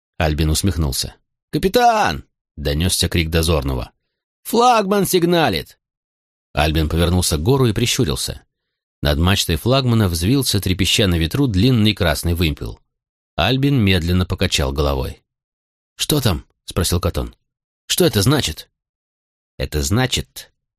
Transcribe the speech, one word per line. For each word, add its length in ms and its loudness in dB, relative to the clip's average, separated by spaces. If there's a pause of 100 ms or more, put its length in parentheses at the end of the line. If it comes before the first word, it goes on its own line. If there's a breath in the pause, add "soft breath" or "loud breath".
(180)
Альбин 320 0
усмехнулся. 640 -2 (360)
«Капитан!» — 760 0 (320)
донесся 520 -2
крик 220 0
дозорного. 600 -2 (520)
«Флагман 640 2
сигналит!» 720 0 (760)
Альбин 360 0
повернулся 480 0
к 60 -4
Гору 240 2
и 60 0
прищурился. 720 -4 (560)
Над 180 0
мачтой 380 0
флагмана 520 0
взвился, 520 0
трепеща 460 0
на 100 2
ветру, 300 0
длинный 480 2
красный 400 0
вымпел. 460 -4 (560)
Альбин 440 2
медленно 460 2
покачал 460 -2
головой. 500 -2 (720)
«Что 260 -2
там?» 260 -2 (220)
Спросил 320 -2
Катон. 340 -4 (520)
«Что 180 2
это 180 2
значит?» 480 0 (840)
«Это 260 -4
значит, 720 -4 (260)